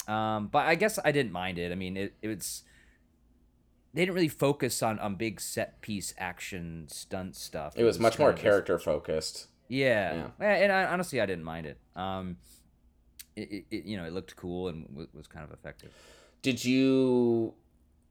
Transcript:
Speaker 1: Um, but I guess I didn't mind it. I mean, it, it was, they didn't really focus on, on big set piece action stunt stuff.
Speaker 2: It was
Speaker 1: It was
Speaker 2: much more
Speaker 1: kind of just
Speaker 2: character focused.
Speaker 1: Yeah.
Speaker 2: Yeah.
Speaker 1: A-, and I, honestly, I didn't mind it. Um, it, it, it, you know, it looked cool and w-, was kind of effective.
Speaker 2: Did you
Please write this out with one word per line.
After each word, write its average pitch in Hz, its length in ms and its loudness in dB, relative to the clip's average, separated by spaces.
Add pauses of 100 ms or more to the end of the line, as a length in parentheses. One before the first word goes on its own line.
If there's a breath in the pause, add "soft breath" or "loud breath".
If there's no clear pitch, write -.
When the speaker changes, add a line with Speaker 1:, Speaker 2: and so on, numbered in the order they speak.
Speaker 1:
Um, 107 400 0
but 143 180 4
I 160 80 6
guess 202 320 2
I 151 60 4
didn't 131 220 2
mind 90 260 -4
it. 87 120 -2
I 87 40 -4
mean, 95 220 -4
it, 98 260 -6
it 107 60 -4
was, - 340 -8 (1300 soft breath)
they 170 60 4
didn't 185 120 0
really 180 120 4
focus 139 560 2
on, 110 160 0
on 101 160 -4
big 110 260 -4
set - 400 -6
piece 101 380 -6
action 85 720 -8
stunt 92 460 -10
stuff. - 400 -10
Speaker 2:
It 120 80 2
was 107 120 6
Speaker 1:
It 90 40 -4
was - 0 -
Speaker 2:
much 113 200 4
more 143 100 8
Speaker 1:
kind 87 80 2
of - 60 -10
just - 0 -
Speaker 2:
character 101 360 4
focused. - 680 -2 (220)
Speaker 1:
Yeah. 117 440 2 (260)
Speaker 2:
Yeah. 196 60 -2
Speaker 1:
A-, 196 180 4
and 202 80 6
I, 190 140 4
honestly, 165 340 -2
I 107 60 4
didn't 90 180 -2
mind 80 220 -8
it. 71 120 -10 (180)
Um, 92 420 -6 (960 soft breath)
it, 107 160 -10
it, 101 200 -8
it, 92 140 -6
you 104 120 -6
know, 87 80 -6
it 82 80 -8
looked 92 220 -10
cool 90 320 -6
and 80 200 -8
w-, 71 260 -12
was 78 140 -18
kind 80 160 -16
of 76 80 -16
effective. - 400 -16 (520 soft breath)
Speaker 2:
Did 123 200 0
you 127 920 4 (560)